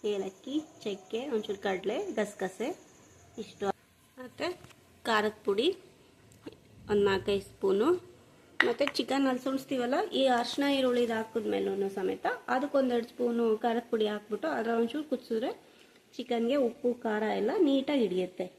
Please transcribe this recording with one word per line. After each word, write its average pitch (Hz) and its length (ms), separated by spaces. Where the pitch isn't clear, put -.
ಏಲಕ್ಕಿ, 202 460
ಚಕ್ಕೆ, 214 380
ಒಂಚೂರು 214 320
ಕಡಲೆ, 190 300
ಗಸಗಸೆ 208 500
ಇಷ್ಟು, 196 300
ಮತ್ತು 254 300
ಖಾರದ 214 380
ಪುಡಿ 208 220
ಒಂದು 208 160
ನಾಲ್ಕೈದು 196 420
ಸ್ಪೂನು, 202 380
ಮತ್ತು 247 180
ಚಿಕನಲ್ಲಿ 262 480
ಸುಣಿಸ್ತೀವಲ್ಲ, 269 540
ಈ 269 40
ಅರಿಶಿನ 247 280
ಈರುಳ್ಳಿದು 247 400
ಹಾಕಿದ್ಮೇಲೂ 196 800
ಸಮೇತ 190 280
ಅದಕ್ಕೊಂದೆರಡು 262 580
ಸ್ಪೂನು 233 320
ಖಾರದ 233 300
ಪುಡಿ 214 200
ಹಾಕ್ಬಿಟ್ಟು 208 440
ಅದರ 226 240
ಒಂಚೂರು 294 300
ಕುದಿಸಿದ್ರೆ 240 400
ಚಿಕನ್ಗೆ 233 500
ಉಪ್ಪು, 240 240
ಖಾರ 214 180
ಎಲ್ಲ 339 160
ನೀಟಾಗಿ 269 380
ಹಿಡಿಯುತ್ತೆ. 180 420